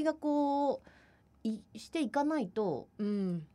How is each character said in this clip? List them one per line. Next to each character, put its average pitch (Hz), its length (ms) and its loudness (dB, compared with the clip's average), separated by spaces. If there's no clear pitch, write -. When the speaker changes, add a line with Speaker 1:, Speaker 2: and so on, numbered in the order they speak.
Speaker 1:
り 302 40 0
が 311 80 2
こ 285 720 2
う、 - 40 -20
い-、 220 160 -2
し - 140 -14
て 330 140 -2
い 226 80 -2
か 285 140 2
な 311 160 2
い 190 80 -2
と、 180 400 -2
Speaker 2:
う 214 60 -2
ん。 190 500 -2